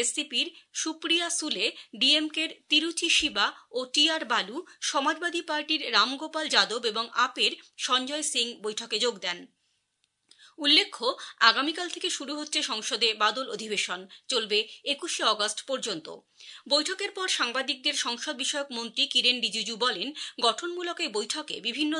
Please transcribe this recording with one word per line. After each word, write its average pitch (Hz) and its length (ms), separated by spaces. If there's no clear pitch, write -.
এসসিপির 262 400
সুপ্রিয়া 330 560
সুলে, 220 360
ডিএমকের 302 540
তিরুচি 330 420
শিবা 214 360
ও 247 160
টিআর 311 380
বালু, 220 320
সমাজবাদী 320 520
পার্টির 302 400
রামগোপাল 277 560
যাদব 220 380
এবং 220 180
আপের 247 360
সঞ্জয় 262 540
সিং 240 140
বৈঠকে 220 360
যোগ 233 200
দেন। 175 200
উল্লেখ্য, 302 480
আগামীকাল 294 480
থেকে 349 220
শুরু 277 260
হচ্ছে 294 260
সংসদে 226 520
বাদল 214 360
অধিবেশন, 202 500
চলবে 220 300
একুশে 285 400
অগস্ট 214 420
পর্যন্ত। 220 400
বৈঠকের 339 440
পর 370 160
সাংবাদিকদের 262 680
সংসদ 240 320
বিষয়ক 285 360
মন্ত্রী 233 340
কিরেন 247 340
রিজিজু 220 360
বলেন, 220 320
গঠনমূলক 349 600
এই 311 160
বৈঠকে 262 440
বিভিন্ন 262 400